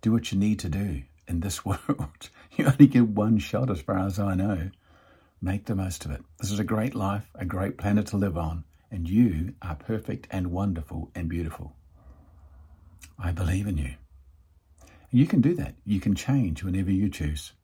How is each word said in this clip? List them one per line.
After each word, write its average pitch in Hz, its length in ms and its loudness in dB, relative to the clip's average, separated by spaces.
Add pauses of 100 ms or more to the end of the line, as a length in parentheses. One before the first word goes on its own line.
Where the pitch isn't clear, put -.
Do 113 100 2
what 113 200 0
you 98 60 0
need 104 220 2
to 92 100 -6
do 82 340 -4 (240)
in 85 120 -2
this 98 260 -6
<laughs> - 0 -
world. - 640 -4 (260)
You 156 120 0
only 139 200 10
get 123 200 6
one 107 320 2
shot, 123 300 -2
as 92 120 -2
far 95 180 -2
as 92 200 -2
I 98 160 0
know. 95 340 0 (720)
Make 95 240 -4
the 107 100 -4
most 95 300 -4
of 73 60 -6
it. 67 120 -8 (160)
This 95 120 -6
is 101 80 -2
a 107 40 0
great 110 320 -2
life, 101 400 -4
a 95 100 -8
great 95 320 -4
planet 104 300 0
to 104 100 -2
live 92 200 0
on, 82 260 -4 (260)
and 85 200 -6
you 95 520 4
are 82 140 -6
perfect - 560 -8
and 90 200 -2
wonderful 85 600 -4
and 82 160 -6
beautiful. 80 460 -6 (1400)
I 87 120 -2
believe 92 360 0
in 92 100 -2
you. 67 160 -4 (880)
And - 380 0
you 160 80 6
can 165 140 4
do 90 140 4
that. 69 200 -6 (100)
You 101 140 0
can 101 160 0
change 107 480 -2
whenever 92 280 0
you 95 180 2
choose. 73 440 -6 (100)